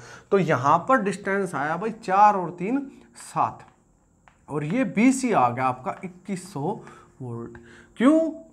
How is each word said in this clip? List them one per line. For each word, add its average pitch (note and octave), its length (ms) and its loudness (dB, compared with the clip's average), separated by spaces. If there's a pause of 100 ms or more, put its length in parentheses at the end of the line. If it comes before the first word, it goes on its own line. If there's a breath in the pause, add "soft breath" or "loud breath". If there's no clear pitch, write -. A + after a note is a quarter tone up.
(320 loud breath)
तो G3 80 4
यहाँ D3 380 4 (120)
पर C4 140 4
डिस्टेंस F#3+ 520 -4
आया D3+ 220 -4
भाई G#3+ 160 -6
चार G3+ 420 4
और F3+ 140 -4 (100)
तीन C4 320 -4 (340 loud breath)
सात, A#2+ 400 -4 (840)
और D3 160 -4
ये A3+ 200 -2
बीसी B3+ 480 2
आ B2 160 4
गया B2 160 -2
आपका C3 380 -4
इक्कीस - 500 -12
सौ D3+ 280 -6 (400 loud breath)
वोल्ट। A#2 360 -12 (420 loud breath)
क्यों D4+ 200 6 (340)